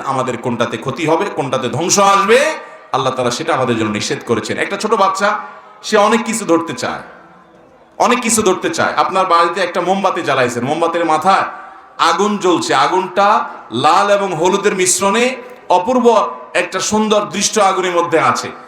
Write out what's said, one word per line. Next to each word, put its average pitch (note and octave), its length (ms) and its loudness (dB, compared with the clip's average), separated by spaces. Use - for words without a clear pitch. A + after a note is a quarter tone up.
আমাদের B2+ 320 -2
কোনটাতে A#2 400 -4
ক্ষতি C#3 300 -6
হবে, E3 180 2
কোনটাতে C3 320 -2
ধ্বংস D#3 300 -2
আসবে, G#3 560 4
আল্লাহ C3 200 -2
তাআলা B2+ 180 -2
সেটা D#3+ 240 -4
আমাদের B2 240 0
জন্য G#2+ 120 -2
নিষেধ - 360 -4
করেছেন। A2 320 -4
একটা D#3+ 180 -4
ছোট G#3+ 180 -2
বাচ্চা, G3+ 440 0
সে - 140 -2
অনেক A3 280 2
কিছু G#3+ 200 -6
ধরতে E3 280 0
চায়, A2 300 -8
অনেক A#3+ 220 2
কিছু A3 220 0
ধরতে F3+ 280 0
চায়। - 260 -2
আপনার F#3 300 0
বাড়িতে F3 340 2
একটা F3+ 200 -2
মোমবাতি F3+ 420 0
জ্বালাইছেন, B2 420 0
মোমবাতির E3 400 0
মাথায় E3+ 380 2
আগুন G#3 400 2
জ্বলছে, D#3+ 360 2
আগুনটা F#3 760 2
লাল E3 400 2
এবং G3 220 2
হলুদের F#3 420 0
মিশ্রণে G3+ 640 0
অপূর্ব A3+ 600 2
একটা F3+ 260 -2
সুন্দর G#3+ 440 0
দৃশ্য G3 360 -2
আগুনের F#3 320 2
মধ্যে E3 280 2
আছে। - 300 0